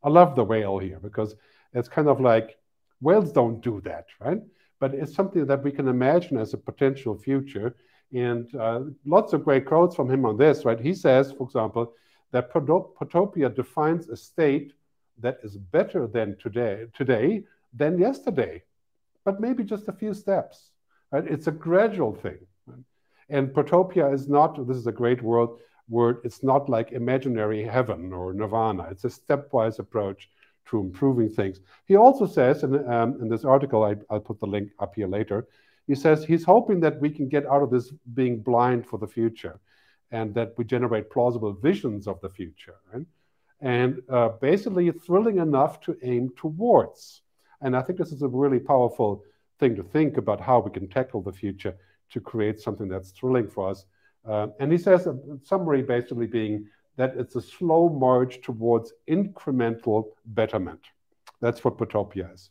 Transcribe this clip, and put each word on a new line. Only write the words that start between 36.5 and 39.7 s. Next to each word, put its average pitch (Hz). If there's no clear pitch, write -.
that 151
we 143
can 147
get 143
out 143
of 120
this 123
being 120
blind 120
for 107
the 107
future, 113